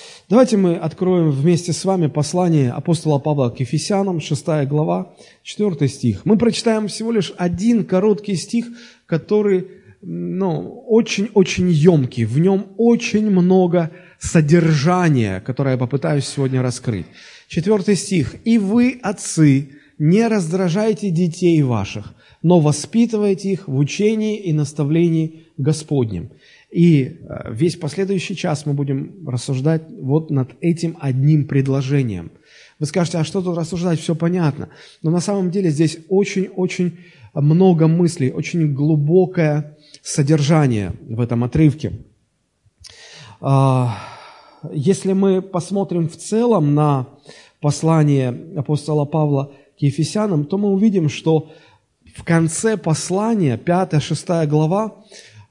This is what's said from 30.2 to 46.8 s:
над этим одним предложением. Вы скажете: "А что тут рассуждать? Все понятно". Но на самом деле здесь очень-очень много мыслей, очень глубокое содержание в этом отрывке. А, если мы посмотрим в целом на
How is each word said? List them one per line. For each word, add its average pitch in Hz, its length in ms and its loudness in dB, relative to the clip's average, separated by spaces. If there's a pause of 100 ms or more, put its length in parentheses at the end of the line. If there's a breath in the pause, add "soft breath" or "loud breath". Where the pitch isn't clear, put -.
над 131 200 -2 (100)
этим 170 400 -2
одним 139 480 2
предложением. 135 840 -2 (480 soft breath)
Вы 151 60 -4
скажете: 170 320 -2
"А 156 80 0
что 190 160 -6
тут 175 160 -4
рассуждать? 170 420 -2
Все 165 160 -4
понятно". 170 540 -2 (320 loud breath)
Но 160 100 0
на 175 80 0
самом 196 320 -2
деле 185 180 0
здесь 156 280 0 (100)
очень-очень 185 920 -2 (340 loud breath)
много 160 540 4
мыслей, 160 440 2
очень 156 420 -2
глубокое 151 1040 2 (260 loud breath)
содержание 139 920 2 (160)
в 117 100 -6
этом 120 240 0
отрывке. 139 480 2 (1500 loud breath)
А, 131 560 2 (760 loud breath)
если 185 400 0
мы 190 300 2
посмотрим 185 680 -4
в - 80 -10
целом 214 580 0
на 147 320 2 (540 loud breath)